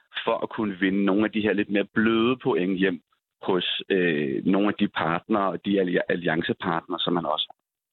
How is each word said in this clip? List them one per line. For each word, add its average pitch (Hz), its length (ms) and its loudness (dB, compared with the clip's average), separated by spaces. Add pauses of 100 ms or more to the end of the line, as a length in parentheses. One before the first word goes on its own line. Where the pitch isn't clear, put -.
(260)
for - 180 -2
at - 60 -4
kunne 101 300 -6
vinde 98 260 2
nogle 101 200 4
af 104 60 -2
de 107 100 -2
her 104 120 2
lidt 104 160 0
mere 101 240 0
bløde 113 440 2
point 95 400 0
hjem 92 240 0 (400)
hos, - 480 -2
øh, 76 560 0
nogle 98 220 4
af 101 60 0
de 101 140 0
partnere 92 600 0
og 87 160 -6
de 98 160 2
alli-, 90 280 0
alliancepartnere, 82 880 -2
som 87 160 -2
han 82 100 -2
også 76 240 -2
har. - 60 -20 (380)